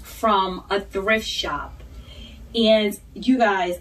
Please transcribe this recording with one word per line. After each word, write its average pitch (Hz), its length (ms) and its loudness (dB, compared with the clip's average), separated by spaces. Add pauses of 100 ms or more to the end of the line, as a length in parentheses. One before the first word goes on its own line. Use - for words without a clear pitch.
from 190 680 0
a 202 100 0
thrift 208 480 -2
shop. - 560 -6 (720)
And 220 420 4 (160)
you 254 240 2
guys, 190 440 2